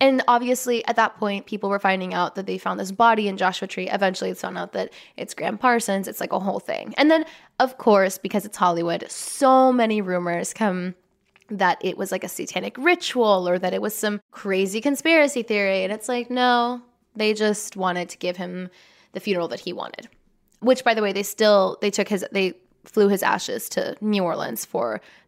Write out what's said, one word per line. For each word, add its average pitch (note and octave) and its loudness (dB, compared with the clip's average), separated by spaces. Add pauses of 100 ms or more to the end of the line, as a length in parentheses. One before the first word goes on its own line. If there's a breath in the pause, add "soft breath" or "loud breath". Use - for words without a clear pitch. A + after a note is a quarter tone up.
And C4 4
obviously, B3 0
at A#3 0
that A3 2
point, G3+ -4
people G3+ -6
were G3+ 0
finding F#3+ -2
out F3 -2
that F#3+ -8
they F#3 -6
found F#3+ -4
this F#3+ -6
body A3 4
in F#3+ -4
Joshua F#3+ -2
Tree. F#3 -8
Eventually, F#3+ 0
it's F3+ -10
found F#3 -8
out F3+ -8
that F#3+ -6 (240 loud breath)
it's - -12
Graham - -6
Parsons. A#3 0
It's, - -12
like, - -4
a G3 0
whole G3 -4
thing. - -8
And D4+ 6
then, D#4+ 4 (340 loud breath)
of C4 2
course, G3 4
because G3+ -4
it's - -14
Hollywood, E3+ 0
so C4 4
many A3 2
rumors F3 -2
come F#3 -2 (560)
that F#3 0
it F#3 -4
was, F#3+ -6
like, F#3+ -6
a F#3 -10
satanic - -8
ritual B3 2
or F3+ 2
that F3+ -2
it G3 -4
was G#3 -4
some G#3 -4
crazy G3 -2
conspiracy C#4+ 2
theory. G3 0
And F#3+ -4
it's A3 -8
like, A#3+ -4
no, B3 2 (340)
they G#3+ 0
just G#3 -2
wanted F3+ -2
to - -16
give F3+ -6
him F3+ -8 (420 soft breath)
the F#3+ -10
funeral F3+ -2
that - -8
he E3+ -10
wanted. - -12 (520)
Which, B3 2
by A#3 2
the A3 0
way, G3+ 0
they G3 -4
still, G3+ 4
they G3+ 2
took - -2
his, G3+ -2
they F#3 0 (300)
flew G3+ 4
his G3 2
ashes - 0
to - -4
New G#3 0
Orleans - -4
for A2+ -4 (280 soft breath)